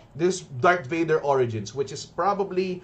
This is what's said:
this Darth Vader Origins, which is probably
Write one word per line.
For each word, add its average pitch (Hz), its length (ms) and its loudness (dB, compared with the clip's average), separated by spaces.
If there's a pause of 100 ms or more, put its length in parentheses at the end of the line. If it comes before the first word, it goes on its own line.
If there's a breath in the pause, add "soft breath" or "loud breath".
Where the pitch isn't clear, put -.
(160)
this 180 320 0 (160)
Darth 180 240 4
Vader 156 320 2
Origins, 123 560 0
which 139 160 -4
is 147 140 -10
probably 185 800 -2